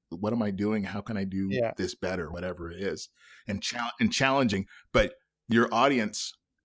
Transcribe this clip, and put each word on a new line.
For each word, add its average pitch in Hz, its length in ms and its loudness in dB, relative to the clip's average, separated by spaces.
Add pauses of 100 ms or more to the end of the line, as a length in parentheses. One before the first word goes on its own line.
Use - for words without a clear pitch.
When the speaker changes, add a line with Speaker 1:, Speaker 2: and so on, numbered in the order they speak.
Speaker 1:
"What 101 240 -4
am 117 100 0
I 104 80 0
doing? 101 340 0
How 98 180 -6
can 107 160 -6
I 98 60 -2
do 95 260 -2
Speaker 2:
Yeah. 117 260 0
Speaker 1:
this 92 180 -4
better?" 90 360 -4
Whatever 87 400 -8
it 87 100 -12
is. 87 300 -4 (360)
And 98 160 -4
chal-, 120 280 -4 (100)
and 110 100 4
challenging, 131 560 2 (240)
but 110 260 4 (320)
your 113 240 4
audience 120 600 2 (320)